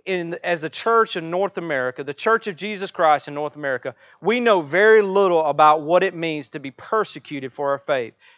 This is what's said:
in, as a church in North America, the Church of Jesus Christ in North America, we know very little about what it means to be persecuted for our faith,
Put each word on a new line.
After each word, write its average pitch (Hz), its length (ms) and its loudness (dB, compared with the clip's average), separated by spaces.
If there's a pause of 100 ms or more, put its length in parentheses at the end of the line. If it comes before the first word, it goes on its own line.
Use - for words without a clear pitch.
in, 170 360 -4
as 170 220 -4
a 156 60 -8
church 226 480 0
in 165 120 -6
North 180 280 -2
America, 139 480 -4
the 143 80 -8
Church 220 340 0
of 196 80 -8
Jesus 190 360 -8
Christ 151 360 2
in 147 60 -12
North 147 240 -8
America, 135 360 -6 (280)
we 220 180 0
know 220 220 4
very 202 400 6
little 190 420 2
about 151 380 4
what 165 200 2
it 180 140 -2
means 160 340 -6
to 151 120 -12
be 135 100 -12
persecuted 147 800 -6
for 139 200 -4
our 139 60 -2
faith, 135 360 -4 (240)